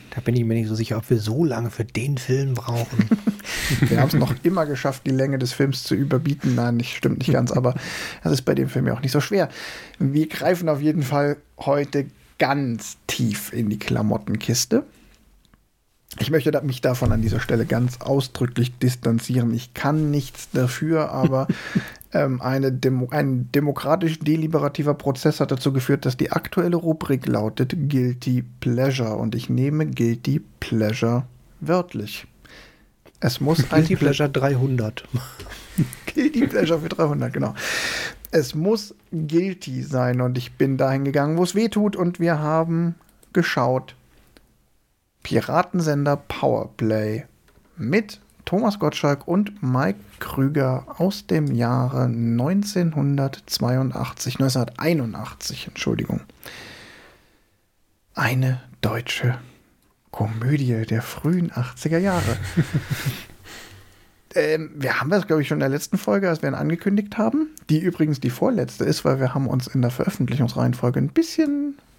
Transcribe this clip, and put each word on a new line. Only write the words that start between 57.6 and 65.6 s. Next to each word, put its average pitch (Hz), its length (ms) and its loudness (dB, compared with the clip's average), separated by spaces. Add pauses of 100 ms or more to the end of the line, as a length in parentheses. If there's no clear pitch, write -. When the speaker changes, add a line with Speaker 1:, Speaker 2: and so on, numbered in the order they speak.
Speaker 2:
Eine 127 480 0 (200)
deutsche 117 560 -2 (720)
Komödie 113 760 0
der 110 160 0
frühen 170 520 -2
achtziger 156 460 -2
Jahre. 180 380 0 (180)
<laughs> - 600 -2 (1160)
Ähm, 156 420 0
wir 135 260 -2
haben 139 80 -2
das, 190 180 2
glaub 156 140 4
ich, 131 80 -2
schon 151 80 0
in - 20 0
der 135 80 2